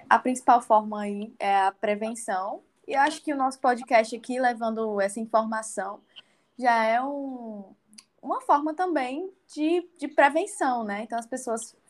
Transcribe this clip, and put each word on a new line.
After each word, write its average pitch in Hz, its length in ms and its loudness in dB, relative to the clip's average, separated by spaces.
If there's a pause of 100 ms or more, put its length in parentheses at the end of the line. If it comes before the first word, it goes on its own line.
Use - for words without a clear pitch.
a 247 80 8
principal 254 440 4
forma 214 400 2
aí 208 380 -6
é 196 220 2
a 190 100 2
prevenção. 214 920 -4 (260)
E - 60 -6
eu 269 80 4
acho 302 200 0
que 302 120 -4
o 277 40 -2
nosso 262 220 -2
podcast 240 560 2
aqui, 247 240 -6
levando 226 600 -2
essa 202 200 -2
informação, 220 800 -2 (580)
já 233 280 2
é 226 160 2
um, 254 640 -8 (560)
uma 359 200 -4
forma 302 320 2
também 311 560 -2 (240)
de, 339 340 0 (100)
de 294 100 -8
prevenção, 285 800 2
né? 202 180 -6
Então, 233 160 -6
as 233 80 -10
pessoas 240 480 -8 (140)